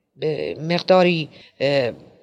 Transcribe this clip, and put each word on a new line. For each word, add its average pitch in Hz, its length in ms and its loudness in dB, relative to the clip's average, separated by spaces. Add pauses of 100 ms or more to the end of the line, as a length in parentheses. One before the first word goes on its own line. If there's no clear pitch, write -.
(160)
به 139 460 -6
مقداری، 175 680 2 (300)
اه، 135 320 0 (320)